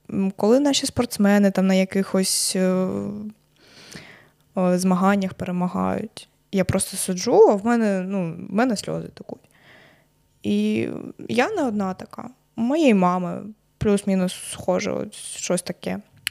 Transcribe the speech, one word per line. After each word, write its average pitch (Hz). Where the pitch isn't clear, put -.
М, 196
коли 233
наші 277
спортсмени 202
там 190
на 190
якихось, 190
е, 185
е, 180
змаганнях 190
перемагають. 185
Я 190
просто -
сиджу, 240
а 226
в 196
мене, 214
ну, 180
в -
мене 226
сльози 165
текуть. -
І 214
я 247
не 415
одна 208
така. -
У -
моєї 262
мами 180
плюс-мінус 196
схоже, 180
от -
щось -
таке. 185